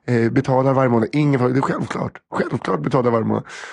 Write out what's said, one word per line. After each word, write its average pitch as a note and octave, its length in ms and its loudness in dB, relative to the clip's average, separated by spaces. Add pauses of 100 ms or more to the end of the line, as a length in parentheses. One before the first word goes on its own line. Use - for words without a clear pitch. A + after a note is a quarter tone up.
eh, A#2 240 2
betalar C3 420 2
varje C3 160 2
månad." A2+ 220 2
Ingen C#3+ 280 2
fråga, B2+ 140 2
det C3 60 2
är - 20 2
självklart. - 500 -4 (200)
Självklart - 480 -4
betalar B2+ 320 0
varje A2+ 140 0
månad. G#2+ 180 -2 (280)